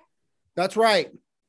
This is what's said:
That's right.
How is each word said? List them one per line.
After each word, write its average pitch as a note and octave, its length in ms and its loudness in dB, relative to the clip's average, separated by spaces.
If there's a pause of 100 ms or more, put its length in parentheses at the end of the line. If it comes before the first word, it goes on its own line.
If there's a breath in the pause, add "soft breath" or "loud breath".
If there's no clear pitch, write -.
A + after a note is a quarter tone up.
(560)
That's F#3 220 -4
right. G#3+ 340 2 (380)